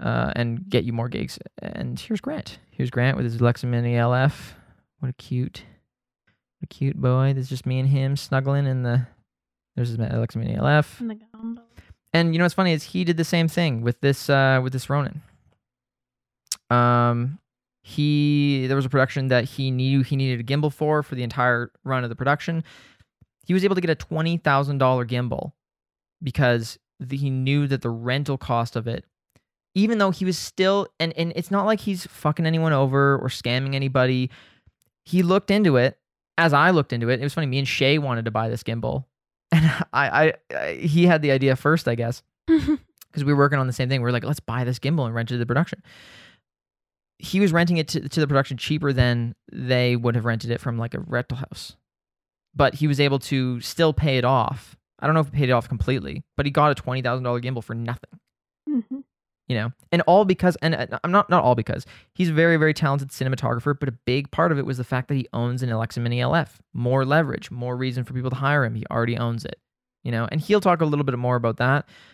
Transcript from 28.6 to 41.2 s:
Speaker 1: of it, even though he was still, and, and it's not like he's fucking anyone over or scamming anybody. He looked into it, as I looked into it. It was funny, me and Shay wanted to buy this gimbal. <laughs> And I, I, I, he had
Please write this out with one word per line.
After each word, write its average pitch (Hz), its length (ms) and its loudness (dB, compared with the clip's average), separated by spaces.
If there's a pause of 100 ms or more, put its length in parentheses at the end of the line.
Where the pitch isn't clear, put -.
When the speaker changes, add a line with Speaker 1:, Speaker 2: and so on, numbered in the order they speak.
Speaker 1:
of 117 100 -6
it, - 160 -6 (720)
even 220 220 2
though 196 140 4
he - 120 -4
was 185 140 -2
still, 190 500 0 (100)
and, 165 200 -2
and 165 180 -2
it's 170 160 -6
not 196 140 0
like 214 160 0
he's 190 260 -6
fucking - 380 -2
anyone 160 260 2
over 139 460 4
or - 100 -4
scamming 131 480 -4
anybody. 131 560 0 (720)
He 180 180 2
looked 190 300 4
into 196 240 4
it, 127 240 2 (380)
as 165 160 4
I 147 160 6
looked 165 240 2
into 117 160 -2
it. 123 100 2
It 123 40 -6
was 139 100 -4
funny, 156 140 -2
me 131 120 -2
and 139 80 -2
Shay 135 300 2
wanted 127 280 -2
to 117 60 -4
buy 113 180 -2
this 113 140 -6
gimbal. 120 460 -4
<laughs> - 40 -20 (380)
And 160 140 6 (280)
I, 143 400 4 (180)
I, - 40 -8
I, 76 200 -4
he 165 300 2
had 165 160 6